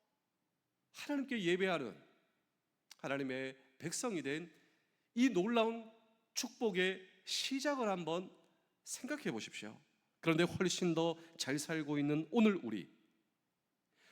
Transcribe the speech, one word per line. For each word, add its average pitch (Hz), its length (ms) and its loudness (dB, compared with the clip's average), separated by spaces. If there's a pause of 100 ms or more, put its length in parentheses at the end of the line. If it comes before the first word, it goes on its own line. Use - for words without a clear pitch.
(920)
하나님께 269 500 -4
예배하는 170 540 0 (1000)
하나님의 131 580 -4 (220)
백성이 170 440 -4
된 151 280 -4 (640)
이 247 140 6
놀라운 226 640 2 (420)
축복의 190 760 0 (200)
시작을 269 600 -2
한번 180 420 -2 (520)
생각해 269 480 -6
보십시오. 107 480 -8 (420)
그런데 165 240 4
훨씬 175 500 0
더 165 220 2 (200)
잘 139 220 -2
살고 151 400 -2
있는 151 320 2
오늘 214 320 6
우리, 107 260 -6 (1200)